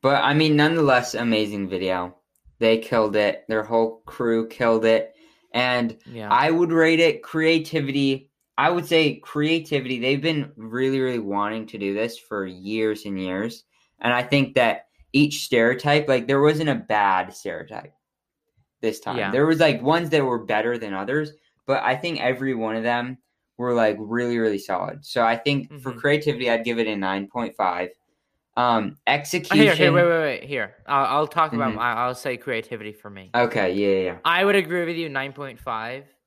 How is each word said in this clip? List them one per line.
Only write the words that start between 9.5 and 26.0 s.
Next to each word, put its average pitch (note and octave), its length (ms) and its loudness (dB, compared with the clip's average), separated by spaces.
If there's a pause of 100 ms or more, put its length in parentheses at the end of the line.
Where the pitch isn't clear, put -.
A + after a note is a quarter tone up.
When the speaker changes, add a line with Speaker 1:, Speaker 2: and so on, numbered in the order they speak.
Speaker 1:
They've C3+ 220 0
been D3+ 340 -2
really, B2 440 -2
really B2+ 200 0
wanting G#2 480 -4
to A2 100 -14
do G2 160 -2
this A2 240 -4
for G2+ 280 -6
years G#2+ 600 -4
and G2 140 -6
years. F#2+ 440 -6 (360)
And A#2+ 140 0
I B2 100 0
think C3+ 320 0
that A#2+ 320 2 (260)
each D3 320 2
stereotype, C3 640 2
like, B2+ 200 0
there C#3 140 2
wasn't D3+ 280 2
a C3 60 0
bad G2 580 0
stereotype - 600 -12 (880)
this G#2+ 180 -2
time. A2 180 -6
Speaker 2:
Yeah. G2+ 140 -2
Speaker 1:
There C3+ 140 4
was, D#3+ 140 2
like, C#3 220 4
ones D#3+ 300 0
that D3 140 4
were A#2+ 180 0
better A2+ 340 0
than A2 160 -8
others, C3+ 400 -4 (340)
but C3+ 160 0
I C3 120 2
think E3+ 240 -6
every C3 360 -2
one A2+ 200 -4
of A2+ 80 -4
them A#2+ 340 -2 (400)
were, B2 160 -2
like, A2 260 2
really, A#2 380 -2
really A2 220 2
solid. - 460 -6
So - 180 0
I A2+ 120 4
think C#3 340 -2 (120)
for C3 100 -8
Speaker 2:
Mm-hmm. A#2+ 80 -12
Speaker 1:
creativity, C#3+ 500 0